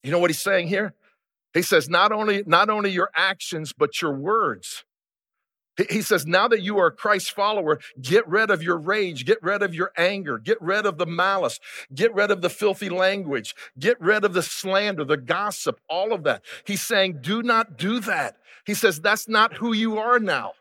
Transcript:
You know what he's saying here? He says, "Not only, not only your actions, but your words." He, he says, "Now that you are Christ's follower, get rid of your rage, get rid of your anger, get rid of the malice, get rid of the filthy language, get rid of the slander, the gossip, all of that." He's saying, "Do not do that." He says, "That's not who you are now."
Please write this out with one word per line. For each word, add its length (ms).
You 80
know 80
what 120
he's 100
saying 280
here? 260
He 100
says, 260
"Not 240
only, 340
not 240
only 200
your 240
actions, 580
but 280
your 120
words." 720
He, 140
he 120
says, 240
"Now 220
that 140
you 160
are 120
Christ's 380
follower, 520
get 280
rid 220
of 120
your 160
rage, 460
get 180
rid 200
of 120
your 220
anger, 420
get 240
rid 240
of 100
the 100
malice, 540
get 200
rid 160
of 100
the 100
filthy 380
language, 680
get 220
rid 240
of 80
the 100
slander, 600
the 120
gossip, 720
all 240
of 120
that." 200
He's 180
saying, 380
"Do 220
not 340
do 240
that." 360
He 100
says, 260
"That's 280
not 260
who 180
you 260
are 200
now." 420